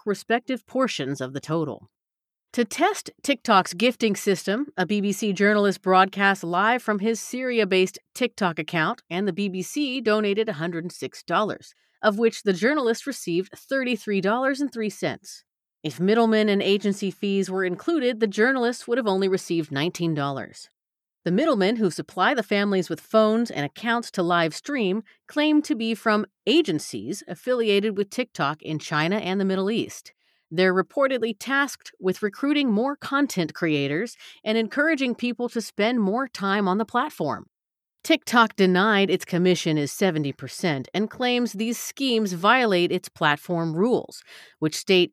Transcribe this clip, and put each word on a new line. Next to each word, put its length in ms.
respective 600
portions 540
of 120
the 60
total. 500
To 120
test 460
TikTok's 520
gifting 420
system, 600
a 120
B 140
B 100
C 220
journalist 500
broadcast 600
live 380
from 160
his 220
Syria-based 800
TikTok 420
account, 500
and 200
the 60
B 160
B 120
C 400
donated 480
a 40
hundred 300
and 80
six 300
dollars, 540
of 160
which 240
the 120
journalist 520
received 500
thirty-three 640
dollars 420
and 120
three 160
cents. 540
If 180
middlemen 500
and 120
agency 480
fees 400
were 140
included, 560
the 80
journalist 600
would 100
have 100
only 220
received 420
nineteen 420
dollars. 560
The 60
middlemen 440
who 160
supply 420
the 80
families 480
with 100
phones 520
and 140
accounts 460
to 120
live 320
stream 480
claim 340
to 140
be 180
from 320
agencies 800
affiliated 720
with 120
TikTok 540
in 160
China 380
and 220
the 60
Middle 240
East. 440
They're 220
reportedly 640
tasked 640
with 240
recruiting 480
more 240
content 580
creators 640
and 140
encouraging 560
people 360
to 120
spend 400
more 260
time 400
on 100
the 80
platform. 600
TikTok 540
denied 540
its 160
commission 520
is 140
seventy 400
percent 600
and 160
claims 420
these 260
schemes 540
violate 600
its 160
platform 640
rules, 480
which 140
state 400